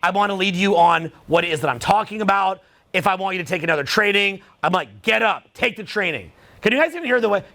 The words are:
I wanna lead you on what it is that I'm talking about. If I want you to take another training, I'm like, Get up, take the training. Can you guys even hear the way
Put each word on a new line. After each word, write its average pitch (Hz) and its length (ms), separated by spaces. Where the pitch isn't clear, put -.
I 175 100
wanna 202 240
lead 190 200
you 185 220
on 165 340
what 165 160
it 170 80
is 151 100
that 156 80
I'm 120 100
talking 208 420
about. 190 400
If 180 120
I 196 100
want 190 220
you 180 60
to 160 40
take 180 160
another 160 200
training, 202 580
I'm 160 80
like, 127 300
Get 220 200
up, 202 320
take 233 220
the 220 80
training. 156 480
Can 214 120
you 254 60
guys 320 120
even 339 140
hear 247 160
the 220 80
way 202 140